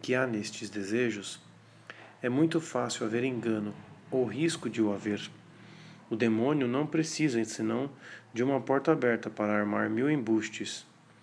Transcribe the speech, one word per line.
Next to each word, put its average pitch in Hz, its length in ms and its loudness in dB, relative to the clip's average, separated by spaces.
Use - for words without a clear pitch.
que 127 120 0
há 131 120 2
nestes 107 420 -6
desejos, 104 720 -2
é 127 80 -2
muito 160 320 4
fácil 120 460 -2
haver 117 180 0
engano 110 500 -2
ou 127 160 2
risco 139 420 -2
de 113 140 0
o 104 100 4
haver. 104 380 -4
O 117 60 0
demônio 120 520 2
não 135 180 0
precisa, 156 580 0
senão, 113 460 -2
de 113 100 -2
uma 135 180 2
porta 135 320 2
aberta 123 380 2
para 104 280 2
armar 104 300 2
mil 120 220 2
embustes. 110 760 0